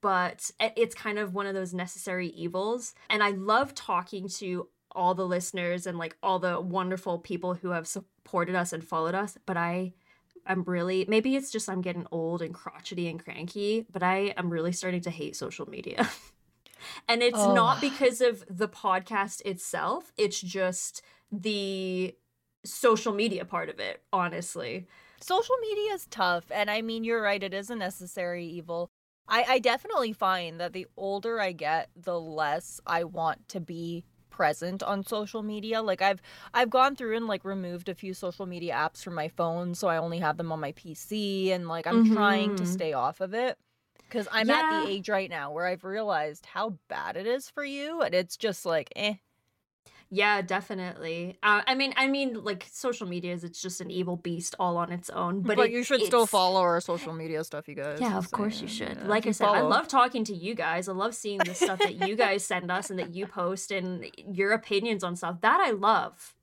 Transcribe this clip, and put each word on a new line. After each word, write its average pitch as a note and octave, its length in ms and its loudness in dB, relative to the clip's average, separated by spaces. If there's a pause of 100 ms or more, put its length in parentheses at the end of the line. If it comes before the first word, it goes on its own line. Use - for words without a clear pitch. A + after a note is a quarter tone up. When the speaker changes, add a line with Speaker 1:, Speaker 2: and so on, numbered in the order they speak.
Speaker 1:
but F#3 580 0
i-, A3+ 160 0
it's A3+ 180 2
kind G#3 240 -4
of G3+ 160 -2
one G3 120 -2
of G3 80 -4
those F#3+ 200 -4
necessary F3+ 580 -4
evils. G3 640 -4 (160)
And G#3+ 140 4
I G3+ 60 4
love G#3+ 460 2
talking F#3 520 -4 (120)
to F3+ 280 -4 (240)
all F3+ 240 4
the F#3 100 0
listeners F3+ 640 -2
and, F3 100 -4
like, E3 240 -6
all F#3+ 160 2
the F3+ 220 0
wonderful F#3 580 -2
people F3 360 -4
who F3+ 160 -6
have E3 180 -4
supported - 680 -4
us F3 180 0
and E3 100 -6
followed E3 320 -2
us, G3 300 -4
but F#3 100 -2
I, F3 380 -2 (520)
I'm F#3 180 0
really, F3+ 440 0
maybe A3+ 300 4
it's C4+ 120 -4
just A3 200 -4
I'm F#3+ 120 -2
getting F3 300 -4
old E3 300 -2
and E3 120 -6
crotchety E3+ 540 -8
and E3 160 -8
cranky, G#3 680 -2
but F3+ 140 -2
I F#3+ 320 2
am F3 140 -2
really E3+ 240 0
starting F3+ 260 -2
to F3 100 -6
hate E3 280 -8
social - 320 -8
media. - 460 -2
<laughs> - 40 -18 (880)
And A#3 160 4
it's A#3+ 160 6
Speaker 2:
Oh. G3+ 140 8
Speaker 1:
not A#3 260 6
because C4 400 4
of A#3+ 300 4
the G3 180 -2
podcast F#3+ 800 0
itself. F#3 720 -2
It's G3+ 240 2
just F#3 600 -2 (300)
the F#3+ 840 -2 (500)
social A3 480 4
media G#3 320 -2
part E3+ 240 -4
of - 100 -12
it, - 240 -8 (100)
honestly. E3+ 720 -2 (340)
Speaker 2:
Social A#4 360 2
media G#4+ 360 -2
is F#4+ 160 -8
tough, F3+ 420 0
and G#3 180 0
I G#3+ 120 0
mean, A3+ 220 -6
you're A3+ 180 0
right, G3+ 200 0
it G3 120 -6
is G3+ 160 -6
a A#3+ 60 -6
necessary F3+ 680 -6
evil. E3+ 440 -6 (380)
I, A3+ 200 4
I C4 120 6
definitely B3 520 0
find F3+ 480 0
that F3 140 -4
the F#3 120 -8 (120)
older G3+ 420 -4
I F#3+ 140 0
get, D#3 420 -2
the F3 240 -4
less D#3 640 -4
I E3+ 200 0
want E3 440 -4
to F#3 120 -8
be E3+ 420 -8 (260)
present F3 540 0
on G3 220 -2
social G#3+ 380 -6
media. G#3+ 380 -4
Like, G3 200 0
I've, G3 200 4 (320)
I've A#3 160 4
gone C4 280 6
through A3 180 -2
and, A#3 120 -2
like, G3+ 180 -2
removed F3+ 420 -6
a F#3+ 80 -4
few F#3 180 -8
social F#3 320 -6
media F3 280 -6
apps D3+ 300 0
from F3+ 120 -8
my D#3 140 -2
phone, F3 460 -2
so G3+ 120 -2
I E3 100 4
only E3+ 220 -2
have D#3 180 2
them E3 140 -4
on D#3+ 80 -4
my C#3+ 140 -6
P E3 200 -16
C, G3 580 -2
and, F3+ 180 -2
like, E3 180 -4
I'm A#3 160 6 (100)
trying G#3 440 4
to F#3 60 0
Speaker 1:
Mm-hmm. F3+ 100 0
Speaker 2:
stay F3 200 0
off C3+ 280 0
of F#3+ 120 -4
it, A#3+ 240 0 (520)
'cause G#3+ 220 -4
I'm A3 180 4
at D4+ 200 6
the D#4+ 60 2
Speaker 1:
Yeah. D#4 140 0
Speaker 2:
age G3 180 -4
right G3 220 0
now D3+ 220 -6
where E3 160 -2
I've F3+ 180 -4
realized F#3+ 600 -2
how G3 300 -4 (120)
bad D2 260 -6
it F#3+ 120 -4
is B3+ 220 -2
for D4 140 -8
you, C#4+ 380 -4
and - 120 0
it's F3+ 220 0
just G#3 300 -4
like, D#3+ 320 0
eh. G#3 180 0 (960)
Speaker 1:
Yeah, G3+ 340 4
definitely. F3+ 1000 -6
Uh, G#3 240 6
I C4 80 4
mean, C4+ 240 0
I C4+ 100 4
mean, C4+ 360 0
like, G3 280 -4
social A#3 360 -4
media F3 260 -4
is, E3+ 100 -8
it's E3+ 160 -12
just F#3 220 -8
an F3+ 80 -8
evil F3+ 260 -2
beast E3+ 440 -6
all F3 180 2
on E3+ 140 -2
its F3 180 -8
own, F3+ 320 -2
but G3+ 160 2
Speaker 2:
But A#3 120 6
Speaker 1:
it, - 20 -4
Speaker 2:
you A#3+ 120 0
should A#3+ 200 2
still A3+ 200 6
Speaker 1:
it's G#3+ 80 2
Speaker 2:
follow F#3 300 6
our F3 200 6
social E3+ 320 -4
media D#3+ 300 -4
stuff, D3+ 240 -10
you D3 60 -12
guys. D3 260 -4
Speaker 1:
Yeah, A#3 180 2
of F3+ 80 0
Speaker 2:
Just - 80 -12
Speaker 1:
course G#3+ 280 -2
you - 60 -8
Speaker 2:
saying. - 220 -6
Speaker 1:
should. - 80 -8
Speaker 2:
Yeah, - 100 -8
Speaker 1:
Like G#3+ 180 2
I B3 40 0
Speaker 2:
you G#3+ 40 2
Speaker 1:
said, G#3+ 140 2
I G#3 140 6
Speaker 2:
follow. D3+ 80 4
Speaker 1:
love B3 180 4
talking B3 380 4
to G#3 100 -6
you F3+ 180 -4
guys. E3+ 340 -2
I G3 60 -6
love G#3 220 -2
seeing G3+ 300 -2
the F3+ 100 -6
stuff F#3+ 240 2
that G4+ 160 2
you A3 200 0
Speaker 2:
<laughs> A3+ 120 4
Speaker 1:
guys G3 180 0
send F3+ 260 -4
us F#3+ 200 -2
and F#3 80 -4
that E3+ 160 -6
you F#3+ 100 -6
post F#3 460 -4
and F3+ 340 -4 (120)
your G3 340 0
opinions A3 520 0
on F3 120 -2
stuff. F3 260 -6
That B3+ 180 6
I E4 120 4
love. G3+ 720 2